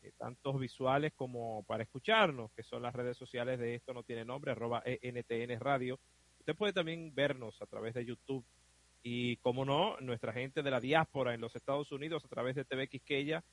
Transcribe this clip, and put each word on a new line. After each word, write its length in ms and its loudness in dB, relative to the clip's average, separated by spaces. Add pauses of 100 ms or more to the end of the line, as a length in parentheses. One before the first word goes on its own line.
eh, 140 -14
tantos 400 -2
visuales 540 2
como 500 -4
para 220 -2
escucharnos, 680 4
que 100 -12
son 180 -6
las 100 -2
redes 240 -2
sociales 440 -2
de 160 -2
Esto 180 -10
No 80 -10
Tiene 220 -6
Nombre, 260 -6
arroba 340 0
E 160 -2
N 220 -6
T 220 -2
N 160 -2
Radio. 400 0 (400)
Usted 160 -2
puede 160 2
también 420 -2
vernos 480 0
a 40 -8
través 280 -6
de 100 -2
YouTube 400 -6 (600)
y, 320 0
como 280 2
no, 360 4
nuestra 320 -2
gente 320 -4
de 80 2
la 80 4
diáspora 540 4
en 60 -6
los 140 -8
Estados 380 -2
Unidos 320 -6
a 40 -20
través 280 -2
de 80 -2
T 100 -4
V 140 -2
Quisqueya 640 -2